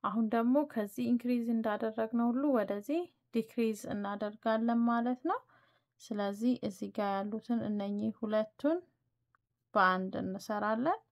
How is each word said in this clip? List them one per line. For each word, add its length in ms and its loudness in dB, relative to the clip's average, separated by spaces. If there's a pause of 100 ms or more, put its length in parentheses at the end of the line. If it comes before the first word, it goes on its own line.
አሁን 240 2
ደግሞ 260 4 (120)
ከዚህ 400 -4
ኢንክሪዝ 420 2
እንዳደረግነው 800 0
ሁሉ 240 0
ወደዚህ 500 0 (300)
ዲክሪዝ 560 -2
እናደርጋለን 960 0
ማለት 420 2
ነው። 160 0 (600)
ስለዚህ 640 -2
እዚህ 280 -6
ጋር 220 -2
ያሉትን 520 -2
እነኚህ 520 -2
ሁለቱን 640 0 (960)
በአንድ 440 4
እንሰራለን። 840 -2 (120)